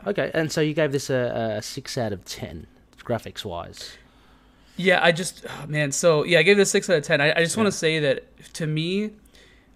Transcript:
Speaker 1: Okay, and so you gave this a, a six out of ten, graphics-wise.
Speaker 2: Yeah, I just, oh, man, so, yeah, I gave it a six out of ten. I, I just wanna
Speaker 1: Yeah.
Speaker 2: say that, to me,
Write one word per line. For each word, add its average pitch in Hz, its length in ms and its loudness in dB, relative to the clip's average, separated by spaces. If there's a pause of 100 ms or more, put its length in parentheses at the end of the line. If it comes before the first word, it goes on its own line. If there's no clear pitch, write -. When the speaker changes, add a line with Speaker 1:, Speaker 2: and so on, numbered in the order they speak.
Speaker 1:
Okay, 202 260 -2
and 160 160 -2
so 160 120 -2
you 151 120 0
gave 151 200 0
this 139 160 -4
a, 117 480 -2
a 104 40 -8
six - 360 -10
out 113 160 -2
of 92 100 -10
ten, - 420 -12 (340)
graphics-wise. 95 1000 -10 (760)
Speaker 2:
Yeah, 180 280 4
I 170 80 6
just, - 360 -4
oh, 147 200 -14
man, 147 240 -2
so, 156 320 4
yeah, 170 160 4
I - 20 6
gave 196 160 6
it 196 60 8
a - 20 2
six 196 240 0
out 175 80 4
of 147 60 0
ten. 151 180 2
I, 147 100 4
I 170 120 2
just 165 120 -2
wanna 214 120 2
Speaker 1:
Yeah. 190 80 0
Speaker 2:
say 160 240 0
that, - 560 -4
to 170 100 -6
me, 175 460 -2 (640)